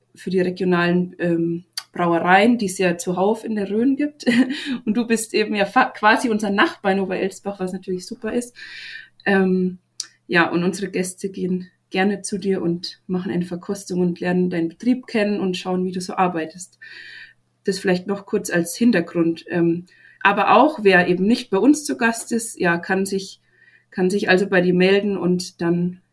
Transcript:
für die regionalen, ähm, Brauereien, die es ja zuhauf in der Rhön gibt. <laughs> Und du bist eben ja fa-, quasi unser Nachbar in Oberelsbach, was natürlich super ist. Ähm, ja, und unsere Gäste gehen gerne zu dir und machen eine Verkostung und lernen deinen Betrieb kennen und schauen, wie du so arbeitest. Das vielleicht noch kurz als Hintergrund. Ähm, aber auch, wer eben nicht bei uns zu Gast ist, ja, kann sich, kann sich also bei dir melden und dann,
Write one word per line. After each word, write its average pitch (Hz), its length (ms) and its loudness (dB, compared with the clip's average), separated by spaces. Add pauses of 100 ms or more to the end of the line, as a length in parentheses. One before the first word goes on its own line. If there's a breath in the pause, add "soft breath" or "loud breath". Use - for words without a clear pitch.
(160)
für - 160 -10
die 185 100 2
regionalen, 180 760 0
ähm, 170 460 -2 (260)
Brauereien, 180 680 4
die 220 80 -2
es 185 140 -4
ja 175 180 2
zuhauf 190 460 0
in 220 120 -6
der 196 140 -4
Rhön 240 280 2
gibt. 294 280 -6
<laughs> 262 600 0
Und 208 120 0
du 240 80 -2
bist 220 300 -2
eben 214 180 0
ja 202 120 0
fa-, 247 300 2
quasi - 340 4
unser 214 200 0
Nachbar 208 440 0
in 196 60 0
Oberelsbach, 190 600 -4
was 185 120 -4
natürlich 185 360 -8
super 220 260 -8
ist. 240 220 -6 (680 loud breath)
Ähm, 185 520 2 (480 loud breath)
ja, 165 240 2
und 175 140 0
unsere 185 260 -2
Gäste 185 400 -4
gehen 185 400 -4 (220)
gerne 190 320 0
zu 202 160 -6
dir 190 240 -2
und 170 420 -4
machen 185 260 -4
eine 175 140 -2
Verkostung 180 560 -6
und 175 180 0
lernen 180 300 0
deinen 170 200 -2
Betrieb 247 360 -2
kennen 208 340 0
und 190 160 -2
schauen, 185 300 -2
wie 185 60 -4
du 185 100 -6
so - 140 -8
arbeitest. 175 640 -4 (840 loud breath)
Das 190 120 0
vielleicht 180 300 -2
noch 202 180 -6
kurz 196 240 -4
als 170 260 -2
Hintergrund. 170 720 2
Ähm, 170 380 0 (380 soft breath)
aber 202 340 4
auch, 285 240 4
wer 180 260 6
eben 180 200 2
nicht 240 240 0
bei 190 80 0
uns 285 260 4
zu 269 100 -4
Gast 233 360 -2
ist, 226 280 -4
ja, 170 200 2
kann 190 260 -2
sich, 190 340 -6 (520 soft breath)
kann 185 180 0
sich 202 200 0
also 185 180 4
bei 180 140 4
dir 180 120 2
melden 196 420 4
und 180 460 -2
dann, 175 400 -2 (120)